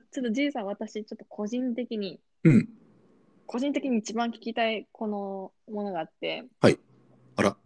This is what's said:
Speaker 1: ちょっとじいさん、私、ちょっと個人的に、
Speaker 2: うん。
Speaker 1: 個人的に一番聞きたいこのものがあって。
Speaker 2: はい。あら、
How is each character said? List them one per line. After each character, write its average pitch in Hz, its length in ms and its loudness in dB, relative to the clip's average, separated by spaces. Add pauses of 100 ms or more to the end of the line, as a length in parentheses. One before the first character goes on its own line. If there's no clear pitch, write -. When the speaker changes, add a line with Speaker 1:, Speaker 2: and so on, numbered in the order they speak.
(100)
Speaker 1:
ち 277 100 -8
ょ - 20 -4
っ 247 40 -2
と 226 60 0
じ 277 140 2
い 285 60 -2
さ 240 100 -4
ん、 190 40 -6
私、 214 380 -6
ち - 80 -12
ょ - 20 -8
っ - 20 -12
と - 120 -20
個 208 180 -8
人 247 280 -2
的 240 240 -6
に、 185 220 -8 (240)
Speaker 2:
う 165 60 12
ん。 - 180 6 (800)
Speaker 1:
個 240 120 -6
人 277 140 0
的 277 180 -2
に 233 80 4
一 214 160 -6
番 233 160 0
聞 - 100 -12
き 226 140 -8
た 226 160 2
い 214 220 -4
こ 226 140 -8
の 196 460 -6 (200)
も 208 100 -4
の 202 100 -4
が 165 80 -4
あ 160 40 -6
っ - 60 -14 (100)
て。 165 240 -6 (160)
Speaker 2:
は - 100 8
い。 - 80 0 (580)
あ - 60 2
ら、 98 240 2